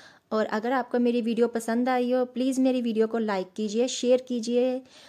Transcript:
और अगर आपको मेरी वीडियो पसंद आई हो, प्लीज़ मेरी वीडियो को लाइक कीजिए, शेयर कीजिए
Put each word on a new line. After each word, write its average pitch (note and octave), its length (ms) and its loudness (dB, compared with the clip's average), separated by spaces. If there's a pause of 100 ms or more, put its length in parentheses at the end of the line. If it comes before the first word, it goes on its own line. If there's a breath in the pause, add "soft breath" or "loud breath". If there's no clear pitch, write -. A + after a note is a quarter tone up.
(320 loud breath)
और G#3+ 140 0
अगर G#3+ 260 -2
आपको B3 280 0
मेरी A#3+ 220 2
वीडियो A#3 260 2
पसंद A#3 420 -2
आई B3 220 0
हो, B3+ 140 2
प्लीज़ B3+ 360 -2
मेरी B3+ 200 2
वीडियो A3 260 2
को A3 100 -4
लाइक G3 380 -2
कीजिए, G#3+ 320 -2
शेयर B3+ 340 2
कीजिए B3 600 -2 (280 loud breath)